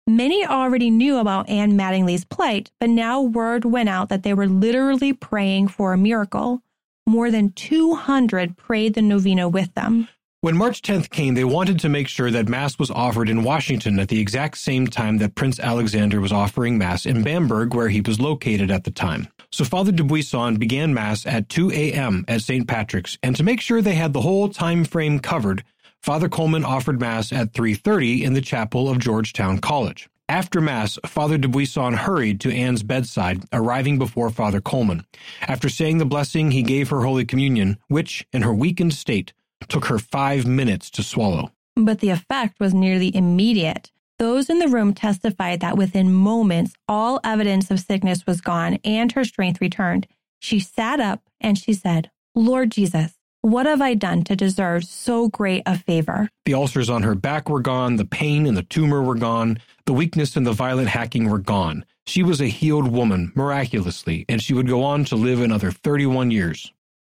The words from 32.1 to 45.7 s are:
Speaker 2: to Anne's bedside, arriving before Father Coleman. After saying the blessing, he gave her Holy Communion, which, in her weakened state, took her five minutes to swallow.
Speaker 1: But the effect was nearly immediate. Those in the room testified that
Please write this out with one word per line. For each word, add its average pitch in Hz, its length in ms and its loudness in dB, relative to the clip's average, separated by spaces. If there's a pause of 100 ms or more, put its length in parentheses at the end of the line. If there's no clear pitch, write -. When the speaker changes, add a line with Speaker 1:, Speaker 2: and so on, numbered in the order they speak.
Speaker 2:
to 127 120 -2
Anne's 123 300 0
bedside, 104 680 -2
arriving 127 460 0
before 117 320 -2
Father 104 320 -2
Coleman. 104 420 -2 (380)
After 135 260 -2
saying 160 300 0
the 156 80 2
blessing, 147 440 0
he 127 120 2
gave 135 260 0
her 135 140 0
Holy 127 240 0
Communion, 120 520 2 (100)
which, - 440 -2
in 123 100 0
her 113 120 2
weakened 170 400 0
state, 101 400 -4 (340)
took 143 180 -2
her 117 120 0
five 139 480 -2
minutes 123 440 0
to - 120 -6
swallow. 92 500 -2 (240)
Speaker 1:
But 220 240 2
the 208 80 0
effect 208 500 -4
was 196 140 0
nearly 185 420 2
immediate. 185 800 2 (260)
Those 247 300 0
in 339 100 2
the 339 100 2
room 214 260 4
testified 190 680 -2
that 175 160 -2